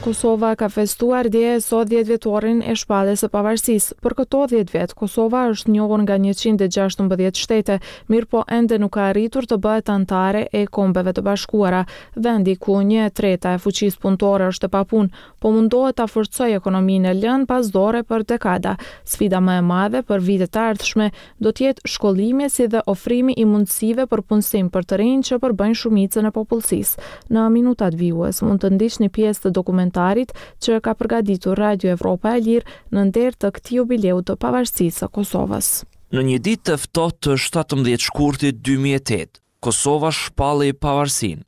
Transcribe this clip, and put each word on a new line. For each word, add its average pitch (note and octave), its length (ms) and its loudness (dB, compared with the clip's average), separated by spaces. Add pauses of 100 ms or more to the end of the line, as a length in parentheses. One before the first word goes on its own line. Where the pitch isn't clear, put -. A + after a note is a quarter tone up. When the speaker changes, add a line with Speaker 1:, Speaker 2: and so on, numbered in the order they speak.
Speaker 1:
Kosova A3+ 480 0
ka G#3+ 160 -2
festuar A#3+ 560 0
dje A#3 320 2
sot A3+ 320 0
dhjetë A3+ 160 2
vjetorin A3 560 0
e A3+ 160 -2
shpalljes G3+ 460 0
së - 20 -4
pavarësisë. G#3+ 720 0
Për A#3+ 160 -2
këto C4+ 280 0 (100)
dhjetë G#3+ 180 0
vjet, F3+ 240 -2
Kosova A3+ 460 0 (100)
është G#3+ 220 0
njohur G#3+ 320 2
nga G3 180 2
njëqind G3+ 400 0
e F#3+ 80 2
gjashtëmbëdhjetë F#3+ 680 0
shtete, G#3+ 340 0 (320)
mirë A3+ 240 2
po A3+ 160 0
ende A#3 320 2
nuk G3+ 160 0
ka G3 160 2
arritur A3+ 320 0
të A3+ 160 0
bëhet G#3+ 320 0
anëtare G3 540 0 (100)
e G#3 60 0 (100)
Kombeve F#3 400 0
të F#3+ 140 -4
Bashkuara. G3 560 0 (340)
Vendi A3 400 0
ku G3 240 0
një G#3+ 320 2
treta F3+ 460 0
e - 20 -2
fuqisë G3+ 400 -2
punëtore F#3+ 540 2
është F#3 160 -4
e - 80 -4
papunë, G3 340 0 (320)
po A3 80 2
mundohet B3 480 2
ta A3+ 80 0
forcojë G#3+ 540 -2
ekonominë F#3+ 500 0
e - 60 2
lënë B3 340 0
pas B3 160 0
dore G#3+ 400 0
për A3+ 240 -2
dekada. F#3+ 460 -2 (260)
Sfida F#3 400 0
më F#3 160 2
e F3 140 2
madhe G#3+ 340 0
për G3 160 0
vitet F#3 320 0
e A3 140 0
ardhshme G#3 400 0 (340)
do G#3+ 80 2
të C4 160 0
jetë - 300 -4
shkollimi, A3 500 0
si B3 240 0
dhe A3+ 160 0
ofrimi A#3+ 480 0
i A3+ 80 0
mundësive A3 640 0
për G#3+ 160 -2
punësim G#3 480 0
për F3+ 160 -2
të G3 160 0
rinj C4 300 2
që B3 100 -2
përbëjnë A3+ 400 0
shumicën G#3+ 480 0
e - 80 -16
popullsisë. - 720 -4 (160)
Në A3 220 2 (100)
minutat A3 400 0
vijues E3+ 460 0
mund G3+ 180 2
të G3 140 2
ndiqni G#3+ 340 0
pjesë G#3+ 380 0
të F3+ 80 -2
dokumentarit F3+ 400 0
që G#3+ 800 -2 (100)
ka A3 80 0
përgatitur G3+ 640 0
Radio G#3 320 0
Evropa F#3 480 0
e A#3 80 2
Lirë A#3 280 0 (200)
në G3+ 140 2
nder A#3+ 260 2
të - 220 -2
këtij - 240 -4
jubileu A3 420 0
të F#3+ 160 -4
pavarësisë A#3+ 640 -2
së G3+ 80 -6
Kosovës. G3+ 600 -2 (440)
Speaker 2:
Në C3 140 0
një C3 180 0
ditë A3 220 -2
të E3 160 2
ftohtë E3 420 -2
të C#3 200 2
shtatëmbëdhjetë C3+ 600 -2
shkurtit C#3+ 560 -2
dy C3+ 220 0
mijë C#3 160 0
e - 100 -6
tetë, F#2 320 -6 (240)
Kosova D3 480 0
shpalli C#3+ 640 0
pavarësinë. C#3 720 -2